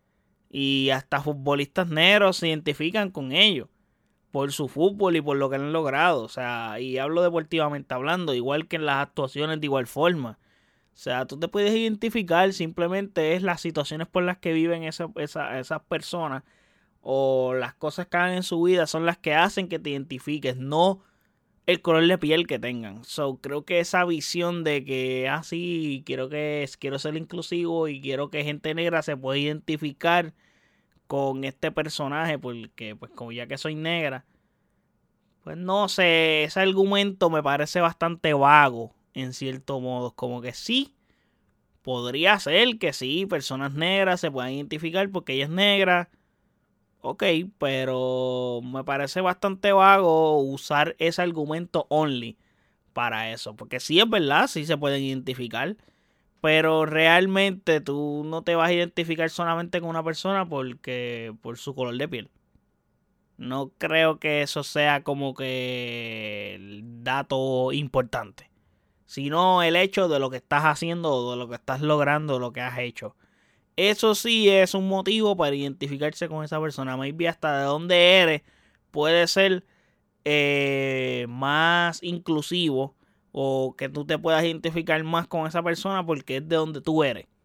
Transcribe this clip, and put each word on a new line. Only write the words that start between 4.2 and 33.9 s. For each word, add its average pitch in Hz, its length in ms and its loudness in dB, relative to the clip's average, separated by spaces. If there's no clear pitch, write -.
por 139 220 -2
su 143 160 -4
fútbol 185 480 2
y 156 40 2
por 143 160 0
lo 139 140 0
que 139 60 -2
han 143 160 -4
logrado. 156 500 2
O 110 60 -10
sea, 117 500 -6
y 127 200 -4
hablo 156 240 0
deportivamente 156 720 -2
hablando, 151 400 -2
igual 139 340 -2
que 170 80 -4
en 156 100 -4
las 139 120 2
actuaciones 147 600 -4
de 151 60 -4
igual 135 200 0
forma. 143 520 0
O - 20 -20
sea, 127 300 -4
tú 143 140 -12
te 165 80 -2
puedes 202 260 2
identificar, 208 800 2
simplemente 175 840 -2
es 180 80 0
las 175 200 -2
situaciones 156 460 -6
por 180 160 0
las 180 140 -4
que 170 140 -4
viven 165 320 0
esa, 160 320 -8
esa, 147 420 -6
esas 156 260 -8
personas 156 600 -6
o 131 540 2
las 127 200 -4
cosas 156 320 -6
que - 120 -4
hagan 180 160 2
en 185 80 -2
su 170 200 -2
vida 175 240 4
son 160 200 -2
las 170 120 0
que 151 160 -2
hacen 185 340 2
que 165 100 -4
te 151 120 -8
identifiques, 139 680 -6
no 160 460 2
el 175 160 2
color 165 240 6
de 175 120 4
piel 160 280 2
que 147 120 -4
tengan. 113 460 -8
So, 139 360 -6
creo 143 240 -8
que 175 160 0
esa 180 240 0
visión 175 600 -2
de 147 200 0
que, 131 440 -2
"Ah, 147 160 -2
sí, 165 600 -4
quiero 131 220 -6
que, 147 400 -4
quiero 139 200 -6
ser 151 180 -6
inclusivo 165 720 -4
y 139 120 -8
quiero 139 300 -4
que 147 140 -4
gente 151 300 -6
negra 165 280 -2
se 147 140 -6
pueda 135 220 -4
identificar 156 960 -2
con 135 380 -2
este 151 280 -6
personaje, 151 640 -4
porque, 113 580 -12
pues, - 160 -20
como 117 200 -14
ya 120 140 -10
que 135 120 -10
soy 156 160 -6
negra", 156 500 -4